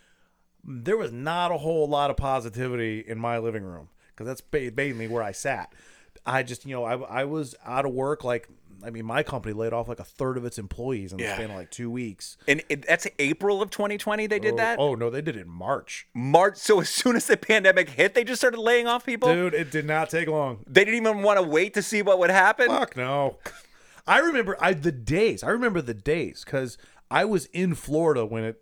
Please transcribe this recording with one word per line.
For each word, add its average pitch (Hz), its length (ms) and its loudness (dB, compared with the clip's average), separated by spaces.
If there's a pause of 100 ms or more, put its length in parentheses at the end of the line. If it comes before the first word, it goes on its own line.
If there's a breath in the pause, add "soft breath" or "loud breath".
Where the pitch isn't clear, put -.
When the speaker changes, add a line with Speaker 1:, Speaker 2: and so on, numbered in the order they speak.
(640)
Speaker 1:
There 131 320 -4
was 175 160 -4
not 165 400 -2
a 170 60 -2
whole 151 300 0
lot 143 240 2
of - 60 -2
positivity 120 840 -4
in 110 180 -10
my 117 220 -2
living 110 240 -4
room 87 260 -14 (260)
'cause 110 120 -12
that's 131 140 -10
ba-, 135 340 -4
mainly 123 320 -4
where 113 160 -2
I 101 80 -6
sat. 113 420 -6 (500 soft breath)
I 127 200 0
just, 123 240 -12
you 135 80 -10
know, 123 80 -4
I, 120 140 -2 (240)
I - 20 0
was 143 320 -6 (100)
out 127 220 -2
of 127 60 -4
work. 135 300 -2
Like, 123 240 -4 (380)
I 117 60 -12
mean, 113 140 -10
my 123 180 -2
company 110 300 -6
laid 113 200 -4
off, 117 140 -4
like, 120 120 -10
a 104 40 -14
third 131 340 -4
of 120 80 -6
its 117 140 -10
employees 104 540 -6
in 92 40 -10
the 95 60 -6
Speaker 2:
Yeah. 104 100 -4
Speaker 1:
span 107 160 -6
of, 101 80 -10
like, 87 140 -14
two 120 180 -8
weeks. 117 480 -10 (100)
Speaker 2:
And 147 220 4
it, 147 160 -4
that's 170 220 2 (100)
April 196 460 0
of 196 80 -6
twenty 208 260 -2
twenty 214 300 -4
they 208 100 0
did 214 160 0
Speaker 1:
Oh, 233 40 0
Speaker 2:
that? 226 200 0
Speaker 1:
oh, 143 160 2
no, 117 160 -2
they 135 140 -6
did 156 120 -4
it 101 120 -12
in - 20 -16
March. 90 640 -6
Speaker 2:
March? 160 440 4
So 208 240 4
as - 80 -2
soon - 260 2
as 226 100 0
the 202 120 4
pandemic 190 520 4
hit, 147 240 4
they 240 100 4
just 240 160 -4
started 233 200 2
laying 233 260 4
off 240 180 0
people? 233 300 2
Speaker 1:
Dude, 175 220 0
it 151 160 -2
did 147 160 -2
not 156 240 0
take 160 160 -2
long. 139 400 -2
Speaker 2:
They 180 180 6
didn't 226 160 0
even 214 220 2
wanna 202 180 6
wait 165 320 2
to 202 80 0
see 208 220 -2
what 190 160 6
would 175 100 6
happen? 196 380 6
Speaker 1:
Fuck 226 280 0
no. 131 440 -2 (680 loud breath)
I 208 140 6
remember, 254 400 0
I, 180 140 4
the 160 180 -2
days. 135 500 -2
I 123 80 -4
remember 220 320 0
the 117 140 -6
days 143 480 -4
'cause 131 340 -6 (340 soft breath)
I 156 140 4
was 214 220 0
in 175 280 0
Florida 147 500 2
when 113 200 -4
it, 113 160 -8